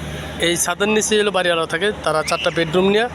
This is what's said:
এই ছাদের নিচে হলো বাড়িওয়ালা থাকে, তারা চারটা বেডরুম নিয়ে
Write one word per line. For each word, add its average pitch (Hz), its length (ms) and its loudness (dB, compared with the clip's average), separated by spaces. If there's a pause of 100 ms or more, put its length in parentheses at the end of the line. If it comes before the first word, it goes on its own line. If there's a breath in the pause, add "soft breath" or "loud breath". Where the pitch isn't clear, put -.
(400)
এই 170 180 0
ছাদের 175 320 0
নিচে 214 300 2
হলো 208 120 2
বাড়িওয়ালা 175 340 0
থাকে, 165 260 -2 (120)
তারা 156 200 0
চারটা 170 260 0
বেডরুম 165 400 2
নিয়ে 220 260 2